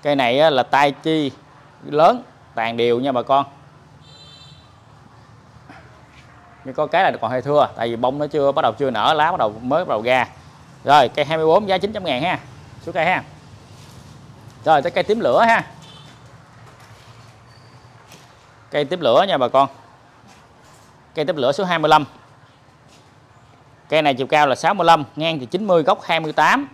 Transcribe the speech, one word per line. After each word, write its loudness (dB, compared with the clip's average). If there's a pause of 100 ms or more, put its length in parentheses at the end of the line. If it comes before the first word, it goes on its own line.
Cây 0
này 0
á, 4
là 0
tai 2
chi -4 (520)
lớn, 2 (320)
tàn -4
đều 0
nha -2
bà -2
con. 0 (3250)
Nhưng -14
có -2
cái 0
là 2
còn -4
hơi -4
thưa, 2
tại -4
vì -6
bông -4
nó -4
chưa 0
bắt -2
đầu, 2
chưa -4
nở, 0
lá 0
bắt -4
đầu, -2
mới -2
bắt -12
đầu -2
ra. 2 (580)
Rồi, 4
cây -2
hai -4
mươi 0
bốn, 2
giá 0
chín -6
trăm -10
ngàn -4
ha. -4 (440)
Xuống -12
cây -2
ha. -2 (1400)
Rồi, 4
tới -4
cây -2
tím -2
lửa 2
ha. 2 (3000)
Cây -2
tím -8
lửa 4
nha -2
bà 0
con. 2 (1500)
Cây -4
tím -2
lửa 0
số -2
hai -2
mươi 0
lăm. 4 (1800)
Cây 2
này 2
chiều -6
cao 2
là 2
sáu -2
mươi -2
lăm, 4 (120)
ngang -4
thì -10
chín -6
mươi, 2
gốc 0
hai -2
mươi -8
tám 2